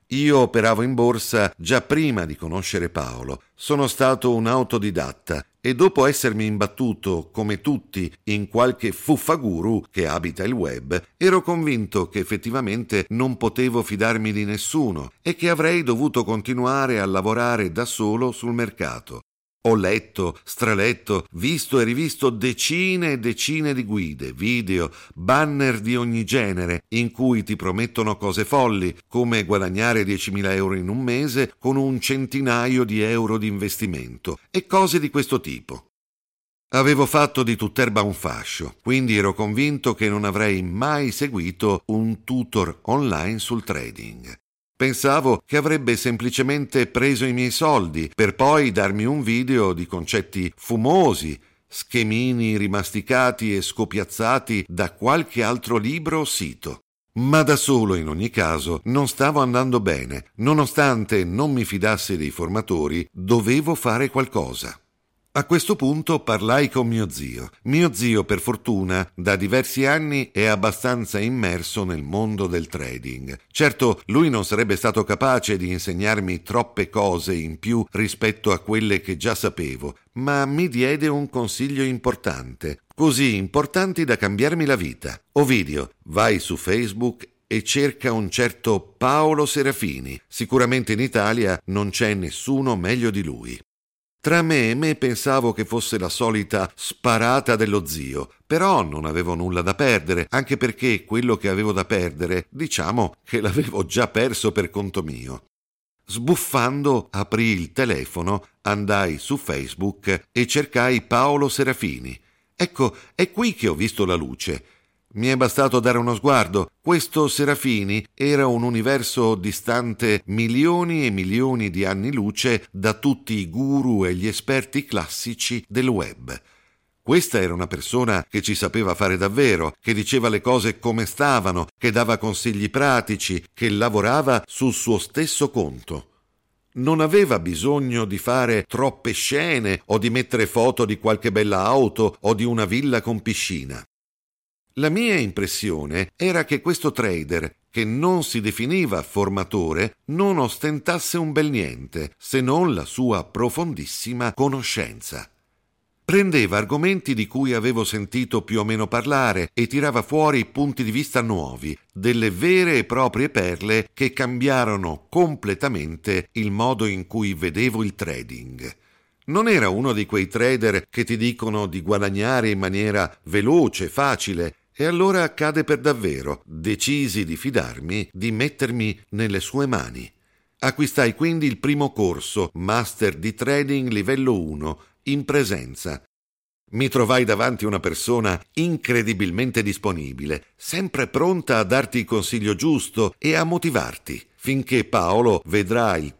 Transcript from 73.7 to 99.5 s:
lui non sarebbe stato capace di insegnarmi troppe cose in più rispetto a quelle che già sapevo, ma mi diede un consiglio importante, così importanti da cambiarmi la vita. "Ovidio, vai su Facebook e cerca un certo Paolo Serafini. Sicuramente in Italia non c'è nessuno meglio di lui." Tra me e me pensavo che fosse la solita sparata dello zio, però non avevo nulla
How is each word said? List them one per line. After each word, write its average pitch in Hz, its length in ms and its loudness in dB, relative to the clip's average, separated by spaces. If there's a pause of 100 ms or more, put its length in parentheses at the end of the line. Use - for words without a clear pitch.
lui 147 220 4
non 110 140 2
sarebbe 104 320 0
stato 107 300 2
capace 113 500 2
di 90 160 -4
insegnarmi 92 720 -2
troppe 110 460 -2
cose 95 440 0
in 80 260 -6
più 117 220 0 (100)
rispetto 107 600 0
a 90 80 2
quelle 107 400 0
che 95 160 -6
già 113 180 -2
sapevo, 71 680 -4 (160)
ma 139 300 0
mi 151 220 0
diede 139 400 0
un 143 220 0
consiglio 135 540 -2
importante, 78 1000 -4 (120)
così 135 440 4
importanti 151 640 0
da 123 140 2
cambiarmi 135 480 0
la 139 100 4
vita. - 420 -6 (140)
"Ovidio, 92 600 2 (160)
vai 104 320 2
su - 180 -4
Facebook 113 680 -2 (220)
e 110 160 -2
cerca 135 480 0
un 110 180 -2
certo 113 520 0
Paolo 147 640 2
Serafini. 85 800 -2
Sicuramente 123 640 2
in 107 80 2
Italia 110 580 2 (100)
non 101 220 0
c'è 107 260 0
nessuno 123 600 -2
meglio 113 340 0
di 101 140 -2
lui." 60 340 -10 (640)
Tra 165 200 4
me 147 260 4
e 117 60 0
me 156 180 0
pensavo 127 580 2
che 107 140 -4
fosse 113 320 -2
la 92 100 -2
solita 104 680 -2
sparata 120 800 2
dello 104 320 2
zio, 69 440 -8 (140)
però 165 380 2
non 76 220 -6
avevo 85 280 -2
nulla 87 300 -2